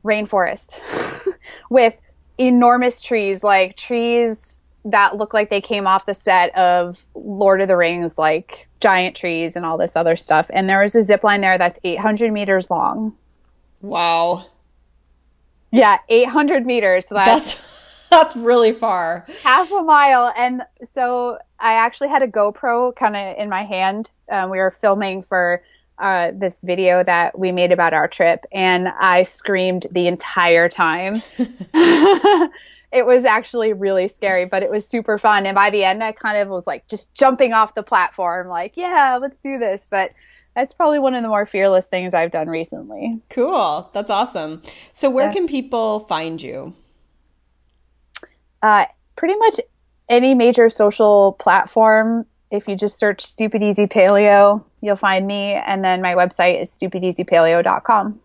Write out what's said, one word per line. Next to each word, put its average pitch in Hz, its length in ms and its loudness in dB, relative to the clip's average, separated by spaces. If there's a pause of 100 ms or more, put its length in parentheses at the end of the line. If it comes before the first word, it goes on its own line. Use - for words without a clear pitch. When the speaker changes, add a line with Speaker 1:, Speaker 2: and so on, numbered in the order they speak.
Speaker 1:
rainforest 208 760 -4 (680)
<laughs> - 180 -20
with 233 260 2 (440)
enormous 247 600 2
trees, 196 420 -4
like, 190 340 0
trees 233 840 -4 (240)
that 202 320 2
look 208 160 -8
like 208 160 0
they 202 120 -2
came 202 260 -6
off 190 180 0
the 202 80 -6
set 185 440 0
of 180 480 0 (100)
Lord 196 460 0
of 196 60 0
the 185 100 2
Rings, 170 400 -2
like, 156 500 -4 (120)
giant 185 360 0
trees 165 400 -6
and 175 100 -8
all 165 120 -4
this 170 180 -4
other 170 200 2
stuff. 156 380 0
And 190 160 -2
there 196 120 2
was 202 140 0
a 226 80 4
zip 202 200 2
line 202 180 2
there 185 160 2
that's 180 260 -2
eight 175 160 -6
hundred 214 340 -2
meters 196 360 -2
long. 214 460 -4 (680)
Speaker 2:
Wow. 170 640 -2 (1300)
Speaker 1:
Yeah, 220 260 6 (120)
eight 240 200 4
hundred 277 360 0
meters. 208 420 0
So 202 80 -14
that's 208 400 2
Speaker 2:
That's, - 540 -20
<laughs> - 20 6
that's 320 260 6
really 233 340 2
far. 180 540 -4 (180)
Speaker 1:
half 359 280 4
a 392 100 -2
mile. 277 560 4
And 247 240 -2 (220)
so 247 540 -4 (220)
I 226 140 0
actually 233 360 0
had 277 120 2
a 262 60 0
GoPro 233 680 -2
kinda 202 460 -4
in 208 80 -8
my 196 160 -6
hand. 196 440 -4 (220)
Um, 190 180 -4
we 190 100 -6
were 190 200 0
filming 196 440 -2
for, 175 380 -2 (380)
uh, 185 340 -2
this 196 280 -8
video 180 420 0
that 175 340 0
we 185 140 -2
made 180 200 0
about 170 200 2
our 156 160 0
trip, - 440 0
and 185 360 0 (120)
I 185 240 4
screamed 185 680 -4
the 180 160 -2
entire 175 640 0
time. 180 520 -4 (520)
<laughs> 339 760 4 (380)
It 247 160 0
was 247 200 4
actually 220 480 0
really 190 340 -2
scary, 190 380 -2
but 190 180 -4
it - 80 -4
was 208 160 -6
super 220 300 -4
fun. 208 280 2
And 196 80 -4
by 196 160 2
the 202 140 0
end, 190 180 0
I 220 120 -6
kind 214 240 -6
of 202 100 -2
was, 185 180 -10
like, - 220 -10
just - 260 -16
jumping 262 380 2
off 220 240 0
the 208 80 -6
platform, 180 640 -4
like, 180 300 -10
"Yeah, 302 440 0
let's 269 200 -12
do 277 160 -10
this." 202 340 -6
But 190 200 -4 (440)
that's 262 180 -4
probably 302 240 0
one 269 160 0
of 247 80 -6
the 233 60 -6
more 208 180 -2
fearless 196 420 0
things 185 260 -6
I've 170 180 0
done 156 160 -6
recently. 208 720 -10 (100)
Speaker 2:
Cool. 226 600 -2
That's 208 180 -8
awesome. 165 520 -6 (320)
So - 160 -2
where 262 160 2
Speaker 1:
Yeah. 311 80 -4
Speaker 2:
can 359 140 -2
people 240 520 -4
find 165 420 -8
you? 131 340 -14 (1900)
Speaker 1:
Uh, 208 240 4 (300)
pretty 359 220 2
much 440 220 2 (500)
any 247 240 4
major 240 360 4
social 208 640 4
platform. 220 920 2 (240)
If 208 180 -6
you 202 100 -6
just 202 200 -6
search 208 240 -2
Stupid 220 400 -6
Easy 208 260 0
Paleo, 202 760 4 (180)
you'll 202 140 -2
find 196 320 -2
me. 202 260 -6
And 196 300 -6
then 185 180 -2
my 180 140 -2
website 180 460 0
is 185 100 -10
stupid 185 320 -8
easy 180 220 -4
paleo 170 360 4
dot 185 220 0
com. 214 420 0